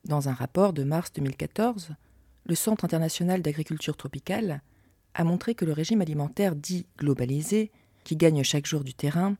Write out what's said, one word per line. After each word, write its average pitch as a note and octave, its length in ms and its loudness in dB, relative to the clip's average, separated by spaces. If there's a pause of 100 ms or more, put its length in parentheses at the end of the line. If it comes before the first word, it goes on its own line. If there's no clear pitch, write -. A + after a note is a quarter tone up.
Dans D3 220 0
un C3 60 0
rapport F3+ 400 2
de C#3+ 100 -2
mars D3 300 -2
deux D3+ 80 -6
mille C3+ 140 -2
quatorze, G3 560 -4 (540)
le E3+ 100 0
Centre G#3+ 280 0
international F3 600 0
d'agriculture D#3 520 -2
tropicale F3 680 -4 (500)
a E3+ 100 -2
montré F3+ 300 0
que F#3 120 -2
le D#3+ 60 0
régime E3 300 2
alimentaire D#3 540 0
dit F3 320 -6 (100)
globalisé, C#3+ 720 0 (320)
qui D#3+ 120 -2
gagne D#3 260 6
chaque C#3+ 240 0
jour D3 180 -2
du C3 120 -10
terrain, F3 440 0